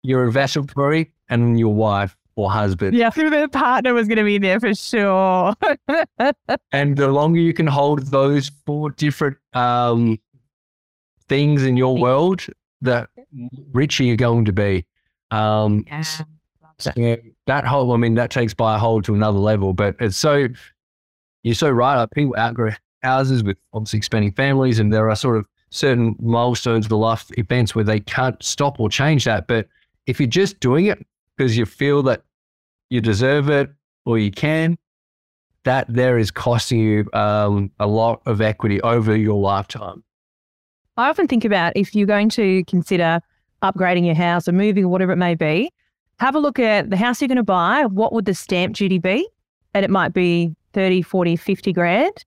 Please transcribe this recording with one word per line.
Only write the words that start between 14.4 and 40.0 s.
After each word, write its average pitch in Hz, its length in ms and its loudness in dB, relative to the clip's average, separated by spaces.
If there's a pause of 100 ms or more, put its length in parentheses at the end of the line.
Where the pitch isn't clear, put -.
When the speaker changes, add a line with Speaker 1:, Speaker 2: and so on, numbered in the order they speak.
Speaker 1:
to 101 80 0
be. 98 320 0 (460)
Um, 107 560 0
Speaker 2:
Yeah. 147 140 -10 (760)
Speaker 1:
so - 140 -10 (560)
that 135 180 -2
whole, 123 280 0
I 117 40 2
mean, 117 180 2
that 120 140 0
takes 117 240 -2
buy 110 200 0
and 104 80 0
hold 113 240 0
to 107 100 -2
another 104 240 0
level, 98 340 0
but 101 260 -2
it's 104 180 -4
so, 143 300 0 (960)
you're 117 120 0
so 151 160 0
right. 127 260 2
Like, 113 140 -2
people 139 260 -2
outgrow 117 340 -2 (320)
houses 131 400 0
with 98 140 -2 (160)
obviously 110 240 -6
expanding 104 360 0
families, 135 460 2
and 107 140 2
there 110 160 2
are 107 60 0
sort 117 220 0
of 104 100 -4 (220)
certain 120 520 0
milestones 117 640 0
of 107 40 -10
the 110 80 2
life 110 280 0 (120)
events 120 380 0
where 110 80 0
they 107 160 0
can't 127 440 -4
stop 143 360 -2
or 110 100 0
change 143 360 0
that. 107 220 -2
But 113 200 -2 (380)
if 127 140 -4
you're 135 100 2
just 196 300 -2
doing 143 260 2
it - 180 -2 (340)
'cause 120 200 0
you 113 80 0
feel 139 380 0
that 127 200 0 (640)
you 123 120 0
deserve 131 480 2
it 139 200 0 (360)
or 117 120 0
you 104 140 2
can, 160 460 0 (840)
that 131 260 0
there 123 280 2
is 107 140 0
costing 120 480 -2
you, 107 340 0
um, 104 640 0
a 104 80 0
lot 113 380 0
of 107 140 -2
equity 107 420 0
over 113 360 2
your 107 220 2
lifetime. 98 640 -4 (920)